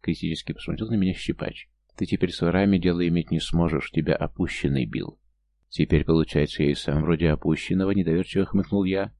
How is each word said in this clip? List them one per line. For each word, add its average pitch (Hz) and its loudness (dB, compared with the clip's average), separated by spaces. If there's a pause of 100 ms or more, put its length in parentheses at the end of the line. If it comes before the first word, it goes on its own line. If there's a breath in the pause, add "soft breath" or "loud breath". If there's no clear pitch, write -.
критически 80 -4
посмотрел 82 -8
на 113 -2
меня 92 2
Щипач, - -6 (260)
ты - -2
теперь 90 0
с - -8
ворами 92 4
дело 87 2
иметь 85 0
не 82 0
сможешь, 80 0
тебя 78 0
опущенный 71 -2
бил. 50 -8 (500)
Теперь, 78 2
получается, 78 2
я 73 4
и 73 0
сам 73 0
вроде 80 2
опущенного, 90 0
недоверчиво 92 0
хмыкнул 98 0
я. 95 -2